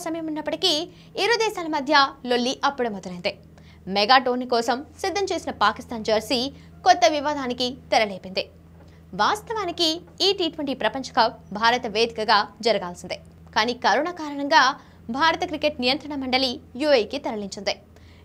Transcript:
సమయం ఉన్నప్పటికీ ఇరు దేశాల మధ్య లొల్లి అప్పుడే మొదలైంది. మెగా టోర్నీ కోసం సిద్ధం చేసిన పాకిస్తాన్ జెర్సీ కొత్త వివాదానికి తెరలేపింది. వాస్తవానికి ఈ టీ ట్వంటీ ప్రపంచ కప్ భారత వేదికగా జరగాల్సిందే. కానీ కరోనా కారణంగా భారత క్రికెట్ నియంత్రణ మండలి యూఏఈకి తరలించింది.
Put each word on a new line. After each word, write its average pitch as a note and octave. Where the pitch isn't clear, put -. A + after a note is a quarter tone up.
సమయం E4
ఉన్నప్పటికీ D#4
ఇరు G#4+
దేశాల F4+
మధ్య C#4+
లొల్లి B3
అప్పుడే C4
మొదలైంది. F3+
మెగా A3
టోర్నీ B3
కోసం A#3+
సిద్ధం F#4+
చేసిన D#4
పాకిస్తాన్ A3
జెర్సీ A3
కొత్త F4+
వివాదానికి C4
తెరలేపింది. G3
వాస్తవానికి F4
ఈ -
టీ E4
ట్వంటీ C#4
ప్రపంచ B3+
కప్ A3+
భారత A#3+
వేదికగా A3
జరగాల్సిందే. F3+
కానీ A#3
కరోనా D#4
కారణంగా C#4+
భారత E4
క్రికెట్ D4
నియంత్రణ D4
మండలి B3+
యూఏఈకి C4
తరలించింది. G3+